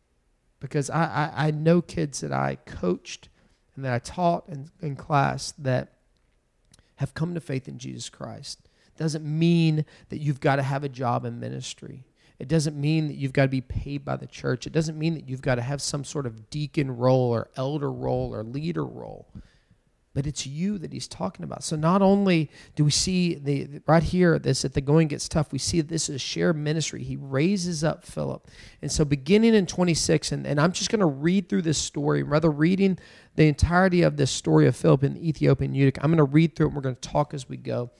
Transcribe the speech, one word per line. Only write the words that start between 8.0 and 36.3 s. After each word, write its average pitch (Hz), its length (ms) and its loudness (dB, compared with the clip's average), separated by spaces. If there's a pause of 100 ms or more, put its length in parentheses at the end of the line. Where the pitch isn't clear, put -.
Christ. - 600 -14 (260)
Doesn't 156 300 -4
mean 160 600 4 (240)
that - 100 -8
you've 147 200 -2
gotta 139 220 2
have 139 220 -2
a 143 60 -4
job 123 360 -2
in 117 140 -8
ministry. 131 640 -12 (340)
It 139 100 -12
doesn't 151 320 0
mean 156 280 2
that 139 80 -8
you've 135 180 -4
gotta 135 160 4
be 131 120 -2
paid 143 440 -6
by 135 120 -4
the 131 100 -12
church. 131 400 -6
It 135 60 -8
doesn't 156 260 -2
mean 160 160 -2
that 135 120 -12
you've 131 140 -8
gotta 123 220 -2
have 139 180 -6
some 143 220 -6
sort 135 240 -6
of 110 240 -14
deacon 143 440 -4
role 127 360 4
or 113 240 -2
elder 139 360 -4
role 127 440 -4
or 107 80 -6
leader 151 420 -6
role. 58 420 -14 (880)
But 139 140 -4
it's - 180 -8
you 175 340 -4
that 151 120 -12
he's 131 160 -10
talking - 380 -8
about. - 180 -10
So 160 140 -4
not 170 240 4
only 190 500 4 (240)
do 151 80 4
we 147 80 4
see 180 440 2
the, 139 520 -4
right 160 160 6
here, 175 340 4
this, 135 280 0
"If 135 80 -6
the 147 80 -2
going 151 260 4
gets - 220 -6
tough," 156 240 -2
we 143 40 -2
see 170 220 -2
this 156 300 -2
is 147 80 -6
a - 20 -6
shared 170 380 0
ministry. 151 440 -4
He 131 140 -8
raises 156 680 0
up 156 220 -2
Philip. 135 460 -8 (320)
And 147 100 -6
so 156 140 2
beginning 175 480 4
in 202 120 6
twenty-six, 170 680 0
and, 143 120 -4
and 143 140 0
I'm 170 140 4
just - 160 -4
gonna 208 180 2
read 165 400 0
through 196 140 0
this 160 160 0
story, 147 460 -2
rather 151 280 2
reading 185 480 2 (380)
the 156 100 8
entirety 175 540 4
of 147 160 4
this 139 140 2
story 156 360 4
of 123 80 4
Philip 147 280 4
and 139 120 0
the 165 140 -8
Ethiopian 139 440 2
eunuch. 135 280 4
I'm 147 100 2
gonna 165 140 6
read 151 320 4